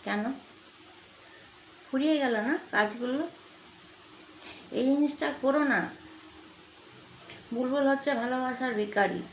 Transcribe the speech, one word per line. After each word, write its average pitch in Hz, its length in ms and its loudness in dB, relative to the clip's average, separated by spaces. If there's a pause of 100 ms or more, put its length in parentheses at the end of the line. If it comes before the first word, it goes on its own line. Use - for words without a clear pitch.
কেন? 208 180 -2 (1700)
ফুরিয়ে 302 280 2
গেল 254 180 2
না 247 220 0 (120)
কাজগুলো? 240 580 0 (1400)
এই 240 140 0
জিনিসটা 285 580 2
করো 277 220 4
না। 240 160 2 (1700)
বুলবুল 262 340 2
হচ্ছে 269 260 2
ভালোবাসার 254 600 -2
ভিখারি 202 480 0 (100)